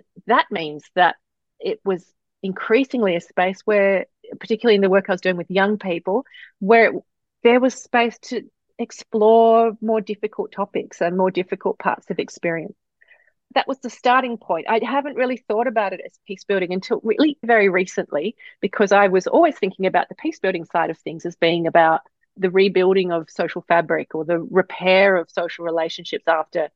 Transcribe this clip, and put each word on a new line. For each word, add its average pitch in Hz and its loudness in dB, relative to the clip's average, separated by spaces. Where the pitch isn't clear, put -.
that 262 0
means 156 -10
that 175 4
it - -6
was 185 -4
increasingly 214 0
a 170 -4
space 185 -4
where, 196 2
particularly 220 2
in 196 2
the 190 4
work 190 2
I 202 -2
was 180 -4
doing 185 -2
with 170 -10
young 196 0
people, 190 -4
where 220 4
it - -4
there 240 4
was 254 2
space 233 0
to 240 -8
explore 226 2
more 220 -2
difficult 214 -8
topics - -8
and 175 -2
more 185 2
difficult - -6
parts - -6
of 170 -8
experience. 165 -8
That 262 -2
was 269 -8
the - -14
starting 254 0
point. 170 -6
I 226 0
haven't 262 -4
really 254 -2
thought 226 -2
about 214 -2
it 180 -10
as - -20
peace 196 -14
building 185 -2
until 190 -4
really 277 0
very 208 4
recently, 180 -4
because 202 0
I 202 6
was 185 0
always 175 2
thinking 190 -4
about 175 0
the - -18
peace - -8
building 185 -4
side 165 -4
of 165 -10
things 156 -12
as 175 -10
being 170 0
about 160 4
the 190 -2
rebuilding 185 2
of 165 -4
social 170 -6
fabric 165 0
or 156 -6
the 170 -2
repair 185 2
of 165 -4
social 170 -6
relationships 165 -6
after 160 -2